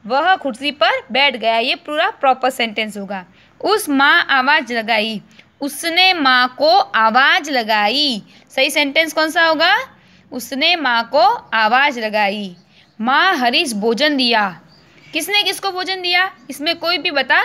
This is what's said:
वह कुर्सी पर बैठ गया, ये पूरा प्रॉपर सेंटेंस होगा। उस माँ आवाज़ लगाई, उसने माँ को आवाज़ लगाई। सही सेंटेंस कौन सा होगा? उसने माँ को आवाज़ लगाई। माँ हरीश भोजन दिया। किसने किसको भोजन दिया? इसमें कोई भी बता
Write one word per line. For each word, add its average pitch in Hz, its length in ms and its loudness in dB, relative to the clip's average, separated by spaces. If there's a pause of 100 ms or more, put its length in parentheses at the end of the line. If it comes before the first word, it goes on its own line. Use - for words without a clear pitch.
वह 285 300 2
कुर्सी 285 360 -6
पर 403 280 0 (120)
बैठ 262 240 2
गया, 226 220 0
ये 254 180 0
पूरा 311 340 -4
प्रॉपर 262 400 0
सेंटेंस 220 480 -4
होगा। 196 280 -10 (360)
उस 392 280 0
माँ 294 400 2
आवाज़ 269 440 2
लगाई, 220 480 -2 (400)
उसने 339 520 0
माँ 254 460 2
को 302 180 4
आवाज़ 285 760 2
लगाई। 220 720 0 (320)
सही 269 140 2
सेंटेंस 302 440 0
कौन 320 160 0
सा 330 140 0
होगा? 330 320 2 (560)
उसने 285 440 -2
माँ 247 360 0
को 294 120 4 (300)
आवाज़ 240 460 2
लगाई। 208 560 -2 (460)
माँ 302 360 2
हरीश 254 360 0
भोजन 226 440 0
दिया। 214 440 0 (520)
किसने 381 300 -2
किसको 392 280 -4
भोजन 370 300 -6
दिया? 359 300 0 (180)
इसमें 302 260 -4
कोई 339 220 -2
भी 349 140 -4
बता 277 340 2